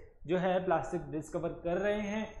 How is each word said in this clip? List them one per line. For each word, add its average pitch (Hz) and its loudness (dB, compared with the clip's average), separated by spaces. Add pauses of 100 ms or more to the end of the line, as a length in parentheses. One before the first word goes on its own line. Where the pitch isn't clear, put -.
(280)
जो 180 4
है 180 4
plastic 160 0
discover 156 -2
कर 170 -2
रहे 208 2
हैं, 208 -2 (120)